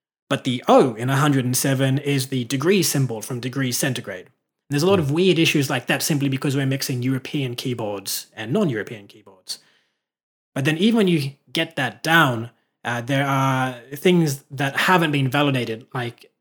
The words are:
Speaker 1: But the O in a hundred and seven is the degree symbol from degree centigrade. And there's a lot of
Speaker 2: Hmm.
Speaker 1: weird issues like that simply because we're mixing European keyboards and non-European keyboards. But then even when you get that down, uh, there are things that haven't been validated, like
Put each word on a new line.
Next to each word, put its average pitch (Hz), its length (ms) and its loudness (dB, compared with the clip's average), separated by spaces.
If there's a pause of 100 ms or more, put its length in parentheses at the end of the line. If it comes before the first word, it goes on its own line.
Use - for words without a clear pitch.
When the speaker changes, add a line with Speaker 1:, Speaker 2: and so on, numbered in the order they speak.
(300)
Speaker 1:
But 135 160 -2
the 123 220 -2
O 180 280 6
in 123 140 -4
a 135 80 2
hundred 139 280 2
and 123 100 0
seven 135 440 2
is 139 280 -2
the 123 180 -4
degree 160 360 2
symbol 123 400 0
from 123 180 -8
degree 127 320 -4
centigrade. 113 540 -4
And - 60 -20 (400)
there's 143 120 0
a 180 40 4
lot 196 120 4
of 139 100 0
Speaker 2:
Hmm. 147 60 0
Speaker 1:
weird 175 220 4
issues 147 320 2
like 131 180 -4
that 143 140 0
simply 139 280 0
because 131 260 -2
we're 139 100 0
mixing 135 380 -2
European 131 520 -4
keyboards 107 800 -6
and 107 160 -8
non-European 117 560 -2
keyboards. - 520 -16 (960)
But 135 100 -2
then 156 120 0
even 220 200 2
when 202 100 4
you 139 260 0 (180)
get 165 240 -4
that 123 280 -6
down, 135 460 2 (360)
uh, 120 160 -4
there 135 240 -2
are 131 480 0 (220)
things 160 560 2
that 139 240 -4
haven't 170 360 2
been 139 180 0
validated, 127 640 -2
like 120 480 -10